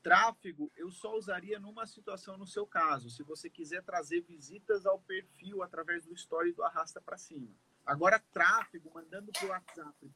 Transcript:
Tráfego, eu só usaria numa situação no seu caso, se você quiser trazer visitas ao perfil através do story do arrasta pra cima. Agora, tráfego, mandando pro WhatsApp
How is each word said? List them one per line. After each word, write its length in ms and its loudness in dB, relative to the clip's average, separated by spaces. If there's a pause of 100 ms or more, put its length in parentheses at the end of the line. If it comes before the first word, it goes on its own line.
Tráfego, 760 4
eu 160 -10
só 240 -6
usaria 420 -6
numa 260 -12
situação 540 -12
no 80 -14
seu 180 -6
caso, 460 2
se 140 -14
você 260 -12
quiser 320 -8
trazer 380 -2
visitas 680 -4
ao 140 4
perfil 600 -8
através 440 -4
do 80 -16
story 380 0
do 100 -8
arrasta 380 -2
pra 180 -12
cima. 300 -14 (360)
Agora, 380 6 (100)
tráfego, 640 4
mandando 380 -14
pro 160 -4
WhatsApp 680 -10